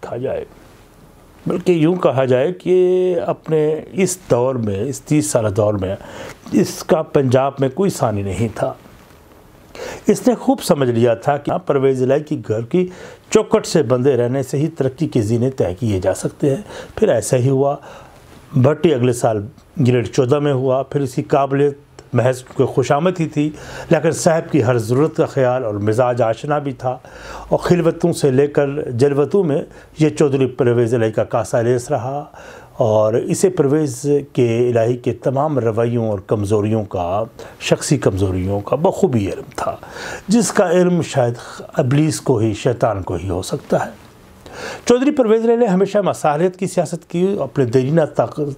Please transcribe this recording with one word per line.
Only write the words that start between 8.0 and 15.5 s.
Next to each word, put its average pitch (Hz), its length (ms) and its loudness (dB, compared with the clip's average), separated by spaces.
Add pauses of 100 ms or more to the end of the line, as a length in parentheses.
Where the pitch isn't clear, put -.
नहीं 98 260 -4
था। - 280 -6 (1300)
इसने 220 260 2
खूब 262 240 -2
समझ 139 300 0
लिया 117 260 2
था 143 220 -2
कि - 140 -6
हाँ, - 160 -4
परवेज़ 135 360 2
इलाही 135 180 2
की 151 140 -8
घर 113 260 -4
की 180 300 -2 (400)
चौखट 214 340 2
से - 180 0
बंधे 127 320 2
रहने 120 280 0
से 139 140 -6
ही 147 100 0
तरक्की 147 400 -4
के 127 140 0
जीने 117 280 0
तय 92 300 -2